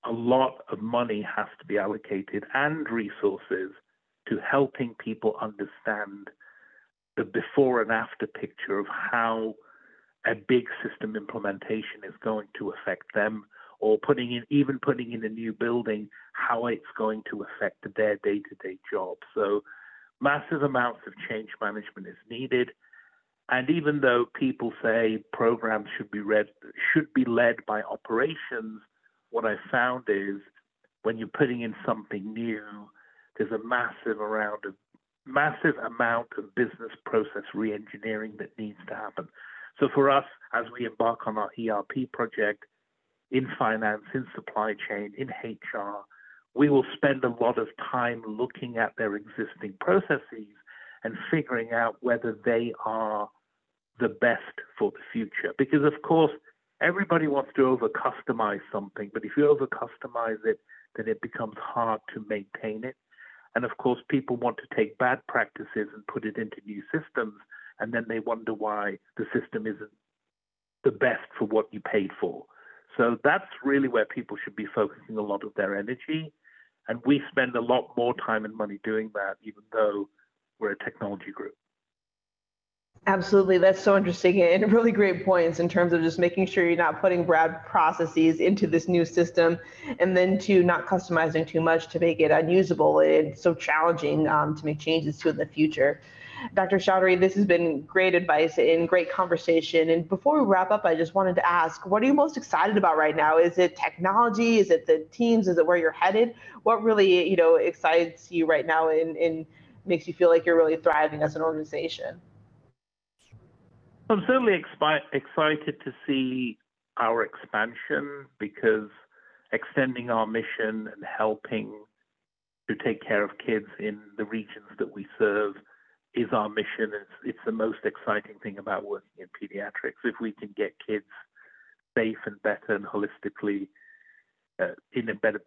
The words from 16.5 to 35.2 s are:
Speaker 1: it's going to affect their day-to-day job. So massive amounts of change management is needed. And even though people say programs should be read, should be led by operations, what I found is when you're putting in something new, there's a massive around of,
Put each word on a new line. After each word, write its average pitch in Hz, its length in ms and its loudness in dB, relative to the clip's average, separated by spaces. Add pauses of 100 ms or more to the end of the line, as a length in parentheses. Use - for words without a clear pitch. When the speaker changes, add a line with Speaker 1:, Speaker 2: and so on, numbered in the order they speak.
Speaker 1:
it's 117 140 -4 (160)
going 110 320 -2
to 101 140 -8
affect - 420 -8 (120)
their 107 260 2
day-to-day 101 540 -4 (120)
job. 92 280 -6 (180)
So 104 300 0 (560)
massive 143 420 -2
amounts 131 440 -2
of 95 60 -18 (160)
change 110 200 -8 (100)
management 101 480 -8
is - 80 -20 (140)
needed. 123 400 -2 (800)
And 127 200 -2
even 151 300 0
though 123 340 4
people 127 380 -4 (100)
say 113 520 0
programs 113 640 0
should - 120 -10
be 104 120 -8
read, 104 240 2 (480)
should 151 200 2
be 127 120 4
led 117 300 2 (120)
by 107 140 -2
operations, 113 1000 -6 (500)
what 113 140 -2
I 107 120 -2 (120)
found 123 380 0
is 101 340 -2 (640)
when 113 160 -2
you're 113 80 -8
putting 123 340 -2
in 113 140 -8 (100)
something 107 480 -6
new, 113 300 -6 (760)
there's 107 140 -4
a 110 120 -6
massive 113 560 -4
around 107 460 -4
of, 98 80 -10 (500)